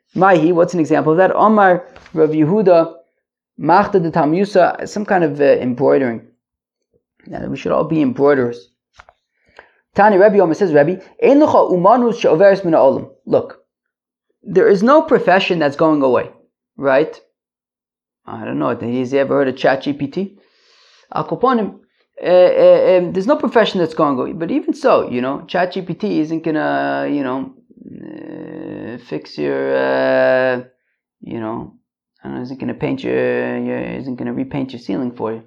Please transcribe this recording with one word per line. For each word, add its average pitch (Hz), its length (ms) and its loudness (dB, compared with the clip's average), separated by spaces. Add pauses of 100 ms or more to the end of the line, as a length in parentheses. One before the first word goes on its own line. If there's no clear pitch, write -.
(160)
Maihi, 175 360 4
what's 175 220 0
an 175 60 0
example 147 320 0
of 165 60 0
that? 185 180 2
Omar 196 500 2 (260)
Rav 156 180 2
Yehuda, 165 680 2 (640)
machta 185 420 2
de 165 80 -4
Talmud 160 300 0
Yusa, - 480 0
some 208 160 -8
kind 185 180 0
of, 143 180 -2
uh, 143 40 2
embroidering. 127 800 0 (1040)
Now, 120 180 -12
we 135 100 -8
should - 140 -6
all - 140 0
be 156 180 0
embroiderers. 131 680 0 (1200)
Tani 202 220 4
Rebbe 202 240 6
Omer 160 140 2
says, 175 180 0
"Rebbe, 147 280 2 (220)
ein 285 180 6
lecha 254 300 2
umanus 214 480 2
she'overes 190 460 4
min 165 80 -2
ha'olam." 127 360 2 (160)
Look, - 360 -4 (840)
there 175 240 0
is 190 160 2
no 294 200 4
profession 185 580 0
that's 143 160 -2
going 156 260 2
away, 123 280 0 (460)
right? 139 440 0 (1040)
I 110 180 -14
don't 127 140 -6
know. 151 100 -2
Has 120 420 -4
he 139 80 0
ever 135 160 0
heard 139 140 0
of 127 80 -4
ChatGPT? 143 840 -4 (720)
Al - 140 -6
Kaponim, 233 540 -2 (420)
uh, - 40 -8
uh, 180 720 6
um, 175 140 -2
there's 190 140 -4
no 294 100 2
profession 220 440 0
that's 160 140 -2
going 143 240 0
away. 135 140 -6
But 170 180 -8
even 302 240 -4
so, 160 360 0
you 123 100 -4
know, 135 260 -6
Chat 180 260 -4
G 190 100 -6
P 175 120 -10
T 175 260 -4
isn't 160 240 -4
gonna, 143 680 -2
you 143 140 -4
know, 131 300 -8 (280)
uh, 50 1160 -16
fix - 380 -14
your, 135 380 -4
uh, 131 880 0 (560)
you 117 200 -10
know, 113 340 -10 (480)
I 135 60 -16
don't 135 80 -10
know, 123 60 -8
isn't 131 180 -12
gonna 120 140 -8
paint 135 280 -8
your, 123 560 -4
your, 123 200 -6
isn't 123 380 -10
gonna 120 180 -8
repaint 135 380 -8
your 120 80 -14
ceiling 127 320 -6
for 110 200 -8
you. 113 140 -12